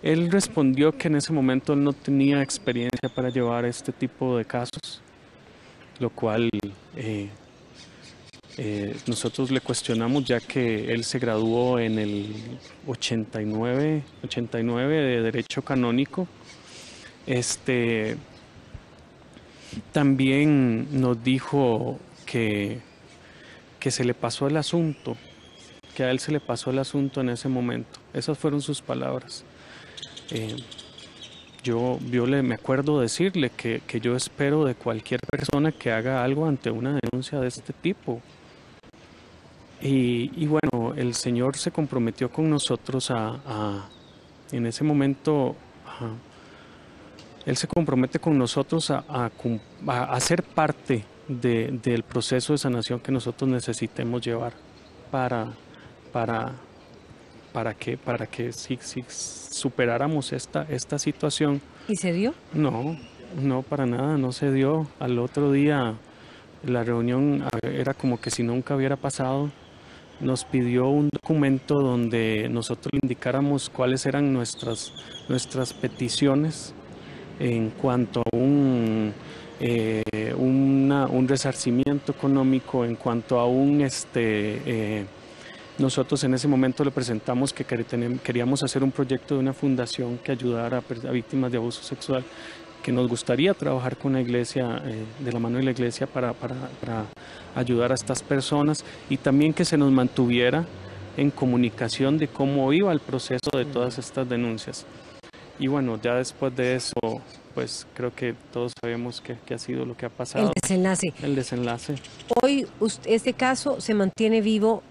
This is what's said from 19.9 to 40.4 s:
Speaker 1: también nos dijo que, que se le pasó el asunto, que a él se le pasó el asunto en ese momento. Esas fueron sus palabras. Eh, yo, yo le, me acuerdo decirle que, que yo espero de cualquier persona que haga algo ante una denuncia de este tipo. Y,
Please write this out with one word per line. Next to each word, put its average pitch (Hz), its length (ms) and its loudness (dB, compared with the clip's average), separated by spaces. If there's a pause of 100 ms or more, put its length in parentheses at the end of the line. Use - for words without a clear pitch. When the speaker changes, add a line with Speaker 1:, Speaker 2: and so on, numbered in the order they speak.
Speaker 1:
también 135 1080 4
nos 123 220 2
dijo 127 760 2 (280)
que, 107 540 -2 (1000)
que 135 120 0
se 123 140 -2
le 123 100 2
pasó 120 340 -2
el 151 80 2
asunto, 156 600 -2 (840)
que 131 60 0
a 127 80 2
él 131 80 0
se - 100 -6
le 151 80 0
pasó 123 320 -4
el 131 80 2
asunto 139 440 -2
en 123 80 0
ese 120 180 -4
momento. 120 500 -2 (160)
Esas 135 240 -2
fueron 147 240 0
sus 143 180 -4
palabras. 131 640 -6 (880)
Eh, 110 240 -6 (1080)
yo, 123 340 0 (100)
yo 120 160 2
le, 139 160 2
me 127 140 2
acuerdo 139 460 0
decirle 160 500 0
que, - 340 -4
que - 140 -6
yo 120 160 0
espero 143 500 0
de 127 120 0
cualquier 117 420 -4 (100)
persona 143 440 2
que - 180 -4
haga 120 320 0
algo 139 240 2
ante 135 240 0
una 127 320 -2
denuncia 127 380 -2
de 127 80 0
este - 240 -10
tipo. 135 480 -4 (1600)
Y, 123 480 2 (100)